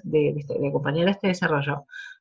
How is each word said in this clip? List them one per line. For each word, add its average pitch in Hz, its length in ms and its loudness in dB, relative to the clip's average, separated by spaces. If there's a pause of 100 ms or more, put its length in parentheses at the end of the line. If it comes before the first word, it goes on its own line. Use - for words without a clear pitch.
de, 151 320 2
de, 143 240 -6
de 143 100 -2
acompañar 143 400 2
este 196 200 0
desarrollo, 147 560 0 (360)